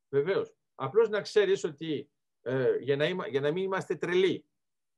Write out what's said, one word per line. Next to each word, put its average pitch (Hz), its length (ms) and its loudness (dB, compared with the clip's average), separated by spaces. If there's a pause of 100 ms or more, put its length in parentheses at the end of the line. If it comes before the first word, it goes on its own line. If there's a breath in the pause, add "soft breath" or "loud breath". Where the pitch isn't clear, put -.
βεβαίως. 147 460 0 (200)
Απλώς 190 340 2
να 202 120 -2
ξέρεις 196 440 2
ότι, 156 460 -6 (300)
ε, 120 360 0
για 135 200 0
να 147 80 0
είμα-, 180 240 -4
για 135 120 -2
να 147 120 0
μην 185 120 -2
είμαστε 190 320 -4
τρελοί, 180 520 0 (500)